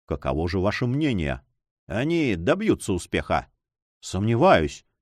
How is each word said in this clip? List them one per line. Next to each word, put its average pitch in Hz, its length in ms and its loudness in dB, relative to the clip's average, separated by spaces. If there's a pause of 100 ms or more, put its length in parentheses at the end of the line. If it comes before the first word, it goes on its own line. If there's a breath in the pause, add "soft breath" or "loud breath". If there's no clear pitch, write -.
"Каково 73 420 -2
же 95 120 -2
ваше 104 260 -2
мнение?" 120 560 -2 (440)
"Они 143 480 0
добьются 123 600 0
успеха". 85 540 -2 (520)
"Сомневаюсь, 113 880 2 (160)